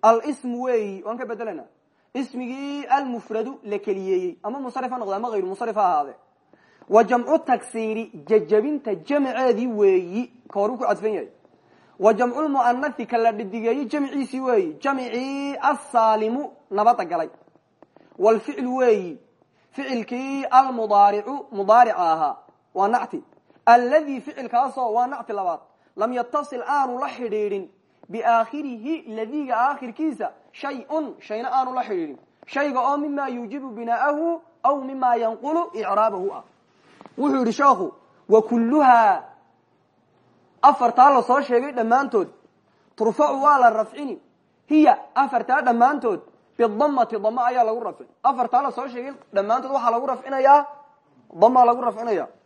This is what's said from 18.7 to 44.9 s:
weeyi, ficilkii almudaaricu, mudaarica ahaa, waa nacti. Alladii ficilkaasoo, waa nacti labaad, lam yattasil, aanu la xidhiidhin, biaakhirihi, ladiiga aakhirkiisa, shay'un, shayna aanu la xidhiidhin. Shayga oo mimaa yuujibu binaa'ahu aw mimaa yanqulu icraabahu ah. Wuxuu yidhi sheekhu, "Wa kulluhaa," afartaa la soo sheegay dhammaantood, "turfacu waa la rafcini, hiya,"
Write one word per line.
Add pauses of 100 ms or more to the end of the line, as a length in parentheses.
weeyi, (520)
ficilkii
almudaaricu,
mudaarica
ahaa, (360)
waa
nacti. (420)
Alladii
ficilkaasoo,
waa
nacti
labaad, (360)
lam
yattasil,
aanu
la
xidhiidhin, (400)
biaakhirihi,
ladiiga
aakhirkiisa, (200)
shay'un,
shayna
aanu
la
xidhiidhin. (300)
Shayga
oo
mimaa
yuujibu
binaa'ahu (220)
aw
mimaa
yanqulu
icraabahu
ah. (720)
Wuxuu
yidhi
sheekhu, (360)
"Wa
kulluhaa," (1400)
afartaa
la
soo
sheegay
dhammaantood, (680)
"turfacu
waa
la
rafcini, (440)
hiya," (180)